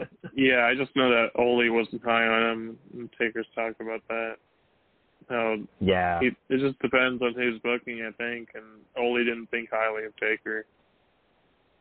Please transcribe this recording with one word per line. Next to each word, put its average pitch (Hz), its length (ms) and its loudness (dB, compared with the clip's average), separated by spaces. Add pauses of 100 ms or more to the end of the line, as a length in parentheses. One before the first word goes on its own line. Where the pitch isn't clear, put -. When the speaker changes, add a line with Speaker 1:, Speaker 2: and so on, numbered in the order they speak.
(360)
Speaker 1:
Yeah, 127 300 4
I 123 100 2
just 135 200 -6
know 131 140 4
that 117 260 4
Ole 120 360 4
wasn't 113 320 -2
high 113 240 2
on 113 240 2
him. 113 260 -8 (160)
And 120 240 -12
Taker's 113 380 -2
talked 113 260 -6
about 110 280 -8
that. 113 260 -6 (920)
How 113 280 0 (240)
Speaker 2:
Yeah. 90 400 2
Speaker 1:
he, 123 80 2 (220)
it 131 100 2
just 135 200 0
depends 127 420 0
on 120 120 0
who's 120 280 -2
booking, 120 420 -4
I 110 80 -10
think. 117 420 -8
And 110 120 -16 (300)
Ole 120 280 0
didn't 117 240 -2
think 117 240 -6
highly 110 340 0
of 107 120 -14
Taker. 110 480 -2 (1160)